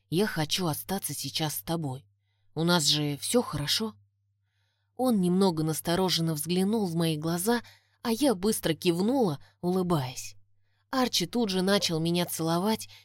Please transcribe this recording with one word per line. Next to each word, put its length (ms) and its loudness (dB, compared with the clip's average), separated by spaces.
я 160 2
хочу 420 -2
остаться 460 -4
сейчас 420 -4
с 60 -10
тобой. 440 -6
У 80 -2
нас 220 4
же 320 0
всё 240 2
хорошо». 520 -4
Он 240 2
немного 440 4
настороженно 720 0
взглянул 520 0
в 100 -2
мои 220 2
глаза, 440 0
а 100 0
я 220 2
быстро 380 0
кивнула, 720 0
улыбаясь. 800 -2
Арчи 360 0
тут 240 0
же 120 0
начал 380 2
меня 260 0
целовать, 640 -2